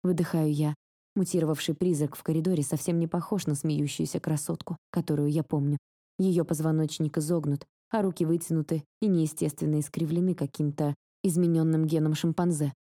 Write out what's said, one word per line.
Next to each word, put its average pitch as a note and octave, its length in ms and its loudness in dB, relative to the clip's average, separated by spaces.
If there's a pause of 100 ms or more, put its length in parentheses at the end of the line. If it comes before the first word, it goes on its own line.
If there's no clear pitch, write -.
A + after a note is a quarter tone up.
выдыхаю E3 500 2
я. D3+ 200 2 (420)
Мутировавший D#3+ 600 0
призрак D3+ 400 0
в - 80 -14
коридоре D#3+ 400 0
совсем E3+ 360 -2
не E3 80 2
похож F3 380 -2
на D3+ 100 0
смеющуюся D3 640 -2
красотку, D#3+ 580 -4 (120)
которую D3 400 0
я D3+ 140 0
помню. D3 340 0 (400)
Её F3 280 2
позвоночник D#3 720 0
изогнут, D3 500 -2 (240)
а A3 100 0
руки F3+ 240 0
вытянуты D#3+ 580 -2 (180)
и G#3+ 60 2
неестественно D#3 720 0
искривлены E3+ 540 0
каким-то D3 640 -2 (280)
изменённым D#3+ 640 4
геном D#3 300 2
шимпанзе, D#3+ 580 0 (240)